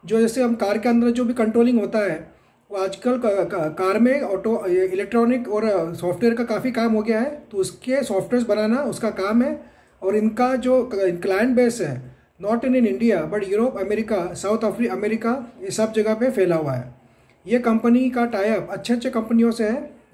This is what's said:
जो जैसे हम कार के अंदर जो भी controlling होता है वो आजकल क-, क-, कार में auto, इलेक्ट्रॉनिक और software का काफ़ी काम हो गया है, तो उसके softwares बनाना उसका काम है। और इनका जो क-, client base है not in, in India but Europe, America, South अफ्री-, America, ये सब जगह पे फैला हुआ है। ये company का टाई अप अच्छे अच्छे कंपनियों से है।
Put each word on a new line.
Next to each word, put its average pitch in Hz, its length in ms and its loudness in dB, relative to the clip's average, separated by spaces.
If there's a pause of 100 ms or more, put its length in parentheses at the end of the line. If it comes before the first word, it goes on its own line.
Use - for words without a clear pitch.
जो 220 160 2
जैसे 226 220 2
हम 233 120 2
कार 208 220 0
के 240 120 0
अंदर 233 200 4
जो 240 160 0
भी 240 80 -2
controlling 233 460 2
होता 208 200 -2
है 165 420 -6 (300)
वो 202 60 -6
आजकल 190 400 -2
क-, 240 80 -4
क-, 170 520 0
कार 190 220 2
में 262 220 6
auto, 220 460 -2
इलेक्ट्रॉनिक 202 840 0
और 196 460 0
software 180 380 0
का 240 100 -2
काफ़ी 233 280 -4
काम 233 220 0
हो 214 80 2
गया 220 180 0
है, 294 320 -4
तो 202 60 -6
उसके 247 460 -2
softwares 214 460 -2
बनाना 214 280 2
उसका 226 320 -2
काम 202 320 0
है। 294 200 -2 (400)
और 190 140 0
इनका 220 400 2
जो 254 380 0
क-, 185 280 0
client 214 340 2
base 240 260 2
है 131 340 -8 (300)
not 233 160 0
in, 262 100 0
in 247 160 4
India 190 460 0
but 196 180 -2
Europe, 220 260 0
America, 202 560 -2
South 214 300 -2
अफ्री-, 214 280 -2
America, 220 720 -4
ये 190 80 -8
सब 220 220 -2
जगह 214 200 2
पे 240 180 0
फैला 180 240 2
हुआ 147 180 -2
है। 123 220 -8 (520)
ये 233 120 2
company 240 500 4
का 247 160 0
टाई 220 240 -2
अप 208 220 -2
अच्छे 202 220 -4
अच्छे 240 160 -2
कंपनियों 233 420 2
से 226 120 -2
है। 254 280 -4 (220)